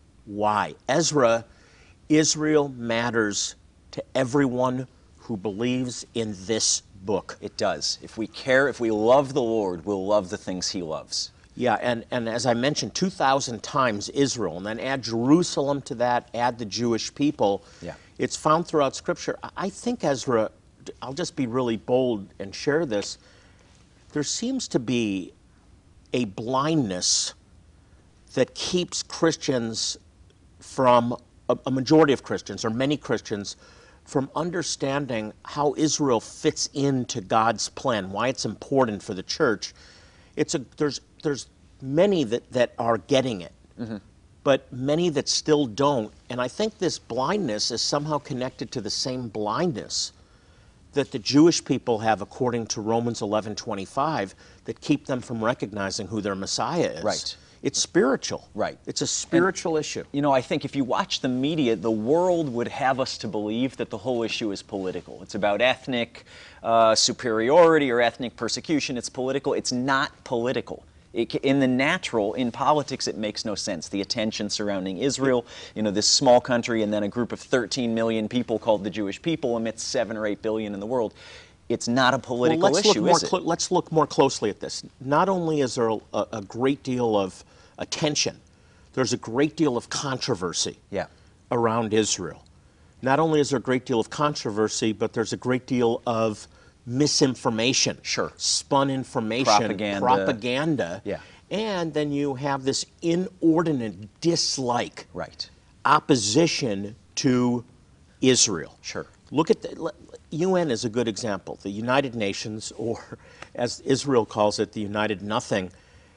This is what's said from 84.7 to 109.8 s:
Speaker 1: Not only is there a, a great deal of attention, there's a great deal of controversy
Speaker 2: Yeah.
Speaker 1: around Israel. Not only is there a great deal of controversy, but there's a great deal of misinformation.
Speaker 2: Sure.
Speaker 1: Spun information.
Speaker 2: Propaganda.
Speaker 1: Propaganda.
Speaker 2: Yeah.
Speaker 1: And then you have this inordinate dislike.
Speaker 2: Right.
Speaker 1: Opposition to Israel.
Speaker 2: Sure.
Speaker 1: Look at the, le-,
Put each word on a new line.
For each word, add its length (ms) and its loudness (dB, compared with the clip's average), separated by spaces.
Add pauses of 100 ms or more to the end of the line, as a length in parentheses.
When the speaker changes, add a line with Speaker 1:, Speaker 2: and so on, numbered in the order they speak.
Speaker 1:
Not 280 2
only 320 0
is 140 0
there 140 2
a, 100 0 (140)
a 280 -2
great 400 -2
deal 340 0
of 280 0 (340)
attention, 640 -4 (540)
there's 200 0
a 40 -2
great 380 -2
deal 220 2
of 120 -6
controversy 880 -4 (100)
Speaker 2:
Yeah. 160 -4 (460)
Speaker 1:
around 420 2
Israel. 500 0 (600)
Not 160 4
only 200 4
is 120 2
there 80 2
a 20 -10
great 240 0
deal 140 2
of 100 0
controversy, 840 0
but 200 -4
there's 180 -2
a 60 -4
great 300 -2
deal 400 2
of 400 -2 (400)
misinformation. 1120 0
Speaker 2:
Sure. 360 -4
Speaker 1:
Spun 520 0
information. 560 -2
Speaker 2:
Propaganda. 560 2
Speaker 1:
Propaganda. 1040 0
Speaker 2:
Yeah. 140 -4 (320)
Speaker 1:
And 420 -4
then 180 0
you 220 0
have 300 -2
this 200 0 (200)
inordinate 1160 0
dislike. 920 0
Speaker 2:
Right. 340 -10 (380)
Speaker 1:
Opposition 1080 2 (220)
to 460 2 (580)
Israel. 600 2
Speaker 2:
Sure. 240 -10 (240)
Speaker 1:
Look 220 2
at 100 2
the, 180 -10
le-, 140 -6 (380)